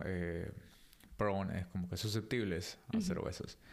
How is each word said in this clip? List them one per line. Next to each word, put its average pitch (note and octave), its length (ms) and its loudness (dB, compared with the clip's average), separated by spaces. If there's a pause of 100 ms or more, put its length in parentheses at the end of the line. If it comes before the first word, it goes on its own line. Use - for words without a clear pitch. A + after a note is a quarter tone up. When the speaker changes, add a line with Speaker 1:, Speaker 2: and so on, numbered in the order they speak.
Speaker 1:
eh, F2 440 0 (680)
prone, F#2+ 420 4
es F2+ 80 0
como F2+ 220 -2
que F2+ 80 0
susceptibles G#2 800 0 (180)
a A3 60 4
ser F#3 160 2
Speaker 2:
Ujú. - 80 0
Speaker 1:
obesos. - 320 -6 (160)